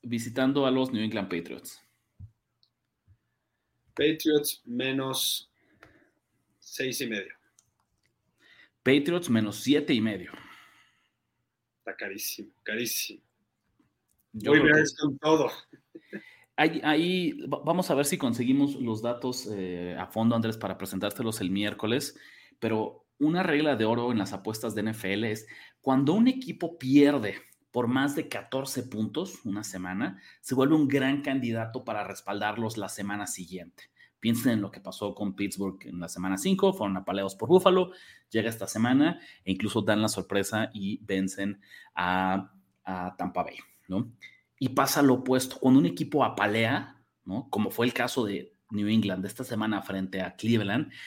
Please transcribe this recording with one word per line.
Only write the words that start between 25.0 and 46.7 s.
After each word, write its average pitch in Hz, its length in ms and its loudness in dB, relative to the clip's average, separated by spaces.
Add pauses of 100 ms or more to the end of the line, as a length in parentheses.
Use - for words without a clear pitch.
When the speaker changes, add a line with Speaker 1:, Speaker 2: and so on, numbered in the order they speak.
Speaker 1:
L 107 180 -2
es 107 160 -6 (340)
cuando 135 320 4
un 226 160 6
equipo 170 500 -4
pierde 135 580 6 (340)
por 120 180 0
más 135 280 2
de 156 120 -4
catorce 131 540 -6
puntos 107 600 -6
una 104 200 -6
semana, 92 560 -6 (200)
se - 140 -6
vuelve 139 200 4
un 151 140 4
gran 135 340 0
candidato 120 640 -4
para 104 200 -4
respaldarlos 104 720 -4
la 98 140 -6
semana 101 360 -6
siguiente. 87 580 -12 (360)
Piensen 117 320 2
en 110 80 2
lo 98 100 -6
que - 100 -18
pasó 98 340 -8
con 101 200 -6
Pittsburgh 95 520 -4
en 87 120 -12
la 85 100 -8
semana 95 280 -4
cinco, 190 380 2
fueron 98 240 -2
apaleados 98 360 -4
por 117 140 -6
Buffalo, 185 440 6 (380)
llega 113 200 0
esta 104 160 -8
semana 131 520 4 (240)
e 95 100 -2
incluso 104 280 0
dan 104 220 2
la 110 60 2
sorpresa 101 640 -2
y 101 280 -6
vencen 98 600 -4 (320)
a, 92 580 0 (320)
a 90 320 -6
Tampa 90 260 -4
Bay, - 140 -8 (320)
¿no? 110 240 -4 (460)
Y 131 100 -2
pasa 135 320 0
lo 135 140 8
opuesto, 127 440 -2
cuando 131 220 8
un 170 60 4
equipo 151 380 0
apalea, 107 800 0 (220)